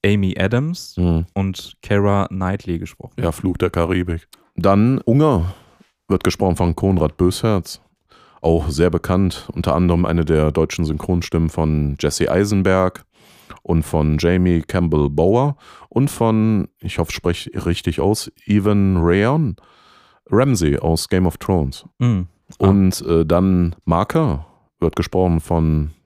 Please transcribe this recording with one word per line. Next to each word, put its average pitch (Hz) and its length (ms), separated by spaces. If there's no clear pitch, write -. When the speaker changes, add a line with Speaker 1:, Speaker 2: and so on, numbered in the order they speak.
Speaker 1:
Amy 98 340
Adams 123 580
Speaker 2:
Mhm. 85 380
Speaker 1:
und 95 480
Keira 101 460
Knightley 92 500
gesprochen. - 420
Speaker 2:
Ja, 82 120
Fluch 92 240
der 90 140
Karibik. 87 580
Dann 101 420
Unger, 117 560
wird 92 160
gesprochen 90 320
von 87 200
Konrad 90 400
Bösherz, 92 640
auch 82 280
sehr 80 220
bekannt, 90 600
unter 85 220
anderem 87 300
eine 85 200
der 78 280
deutschen 80 320
Synchronstimmen 82 680
von 76 500
Jesse - 300
Eisenberg 95 760
und 82 220
von 78 340
Jamie 87 440
Campbell 78 460
Bower 101 480
und 139 220
von, 110 560
ich - 180
hoffe, 82 120
ich - 60
spreche - 500
richtig - 340
aus, 98 320
Evan 101 500
Rayon 101 580
Ramsey 95 500
aus 82 300
Game 92 180
of 82 100
Thrones. 78 480
Speaker 1:
Mhm. 104 260
Ah. 101 80
Speaker 2:
Und, 95 360
äh, 82 220
dann 87 600
Marker 87 640
wird 82 160
gesprochen 90 440
von 78 520